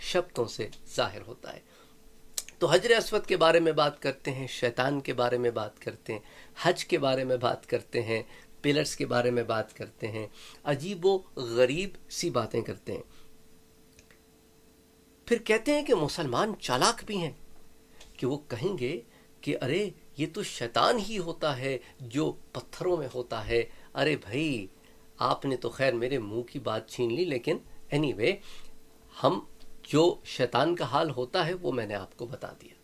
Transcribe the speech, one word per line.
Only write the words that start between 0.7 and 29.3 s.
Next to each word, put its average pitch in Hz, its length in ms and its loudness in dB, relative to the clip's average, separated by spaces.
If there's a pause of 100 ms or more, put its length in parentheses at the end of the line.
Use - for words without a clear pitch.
जाहिर 107 260 -2
होता - 280 -16
है। - 120 -16 (960)
तो 175 60 4
हजर 190 260 6
अस्वद 220 340 2
के 185 100 2
बारे 165 240 8
में 160 160 2
बात 147 220 4
करते 139 320 -4
हैं, 131 180 -4
शैतान 131 520 0
के 135 120 -4
बारे 123 260 2
में 117 160 2
बात 107 240 -6
करते - 340 -10
हैं, 107 100 -8 (420)
हज 175 180 2
के 170 160 0
बारे 135 260 2
में 127 160 0
बात - 240 0
करते - 360 -2
हैं, 113 280 -2 (340)
पिलर्स 143 320 2
के 143 100 -4
बारे 120 260 2
में 120 160 0
बात 110 260 -2
करते 110 340 -10
हैं, 110 260 -8 (320)
अजीबो 185 600 0 (120)
गरीब 127 560 4 (160)
सी 170 200 -2
बातें 117 320 0
करते 104 300 -8
हैं। - 120 -8 (2250)
फिर 233 100 4
कहते 220 340 2
हैं 294 120 2
कि 285 100 2
मुसलमान 156 600 2
चालाक 175 500 2
भी 208 120 -6
हैं 160 200 -4 (840)
कि - 80 0
वो 143 100 0
कहेंगे 143 680 -4 (380)
कि 147 120 -2
अरे 170 400 0 (240)
ये 151 80 0
तो 196 160 -6
शैतान 175 560 4
ही 214 180 -4
होता 165 360 -2
है 131 280 -2 (220)
जो 131 380 -2 (140)
पत्थरों 175 420 -2
में 139 120 -4
होता 120 320 -6
है। 117 300 0 (240)
अरे 143 220 2
भाई, 120 540 -4 (500)
आपने 135 360 2
तो 123 120 -4
खैर 135 260 2
मेरे 127 240 0
मुंह 110 240 -4
की 143 160 -10
बात 113 320 -4
छीन 120 200 0
ली, 151 140 0
लेकिन 151 360 -2 (340)
anyway, 139 380 2 (880)
हम 156 280 2 (420)